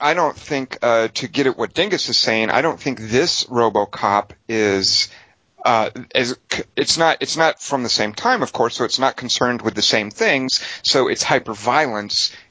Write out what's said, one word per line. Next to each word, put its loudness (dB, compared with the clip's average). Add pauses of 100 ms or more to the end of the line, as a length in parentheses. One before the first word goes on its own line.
I 2
don't 0
think, -6
uh, 2
to -6
get 0
at 2
what -6
Dingus -2
is 0
saying, 2
I 4
don't -2
think -6
this 0
RoboCop 0 (180)
is, 2 (540)
uh, 2 (240)
as 0 (160)
c-, -4 (120)
it's 0
not, 2
it's -4
not 2
from -2
the -2
same 0
time, 0
of -2
course, 0
so -2
it's -2
not 2
concerned -2
with -2
the -2
same 0
things. 0 (180)
So 2
it's -2
hyperviolence. -2 (180)